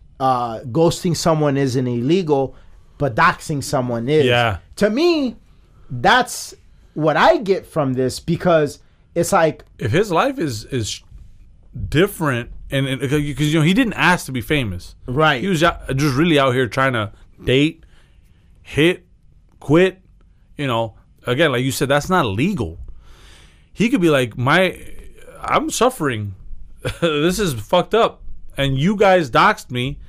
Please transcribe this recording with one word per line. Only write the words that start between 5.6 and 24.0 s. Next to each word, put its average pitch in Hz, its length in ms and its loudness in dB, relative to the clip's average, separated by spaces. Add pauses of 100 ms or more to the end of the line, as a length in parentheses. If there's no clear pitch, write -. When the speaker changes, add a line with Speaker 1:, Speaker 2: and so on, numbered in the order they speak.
Speaker 1:
that's 208 680 0 (400)
what 151 200 2
I 202 220 4
get 190 300 -2
from 135 260 -2
this, 127 260 -2
because 165 600 0 (340)
it's 170 180 -2
like, 165 340 0 (120)
Speaker 2:
If 127 140 -4
his 196 200 0
life 254 280 0
is, 131 260 -6
is - 380 -6 (840)
different, 147 600 0 (220)
and, 135 160 0
and, 131 140 -4
'cause, 131 180 -4
you 147 400 0
know, 151 60 4
he 180 80 4
didn't 233 200 0
ask 160 320 0
to 139 60 -12
be 127 100 -4
famous. 107 540 -4 (120)
Speaker 1:
Right. 143 340 2
Speaker 2:
He 185 60 -2
was 165 160 0
out, 160 320 0
just 135 200 0
really 156 240 4
out 135 140 2
here 127 140 2
trying 135 260 0
to 107 180 -4 (320)
date, 139 420 0 (760)
hit, - 440 0 (540)
quit. 180 420 2 (560)
You 143 100 -4
know, 113 280 -2 (300)
again, 139 260 2
like 123 120 0
you 131 80 -2
said, 131 180 -2
that's 143 200 0
not 180 160 2
legal. 117 540 -4 (920)
He 220 180 0
could 254 120 0